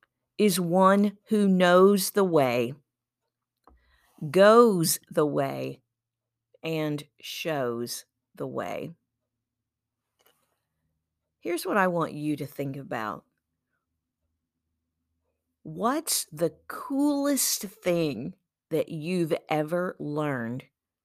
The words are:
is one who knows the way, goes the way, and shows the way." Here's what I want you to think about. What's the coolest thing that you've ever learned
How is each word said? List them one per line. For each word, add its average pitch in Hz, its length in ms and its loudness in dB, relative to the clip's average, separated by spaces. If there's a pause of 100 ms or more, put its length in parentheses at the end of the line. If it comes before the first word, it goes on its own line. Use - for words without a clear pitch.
(380)
is 196 200 2
one 190 680 2
who 208 240 2
knows 185 640 6
the 202 120 0
way, 131 520 2 (1600)
goes 202 720 6 (100)
the 156 140 2
way, 139 560 -6 (840)
and 151 420 -6 (140)
shows 120 840 -6 (280)
the - 140 -10
way." 131 480 -10 (2500)
Here's 339 260 -6
what 349 120 -2
I 190 100 2
want 170 260 -4
you 151 240 -4
to 143 80 -8
think 139 320 -10
about. 110 480 -10 (2500)
What's 220 680 -4
the 156 200 -2 (160)
coolest 285 960 -2
thing 170 720 -4 (340)
that 160 200 -2
you've 165 440 -2 (140)
ever 160 500 -4
learned 143 680 -6 (400)